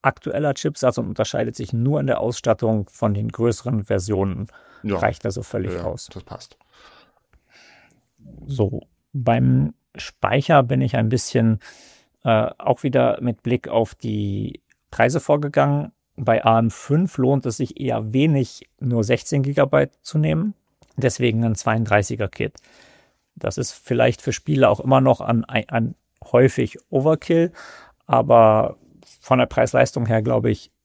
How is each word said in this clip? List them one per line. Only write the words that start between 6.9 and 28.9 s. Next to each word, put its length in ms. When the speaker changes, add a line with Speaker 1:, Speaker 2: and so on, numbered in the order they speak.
Speaker 1:
So, 360
beim 640
Speicher 680
bin 180
ich 140
ein 140
bisschen, 500
äh, 340
auch 260
wieder 380
mit 220
Blick 240
auf 280
die 680
Preise 280
vorgegangen. 720
Bei 300
A 140
M 100
fünf 480
lohnt 280
es 120
sich 220
eher 340
wenig, 560
nur 240
sechzehn 380
Gigabyte 600
zu 180
nehmen. 340
Deswegen 480
ein 120
zweiunddreißiger 720
Kit. 320
Das 220
ist 140
vielleicht 500
für 100
Spiele 380
auch 100
immer 220
noch 200
an, 220
an 520
häufig 460
Overkill, 600
aber 720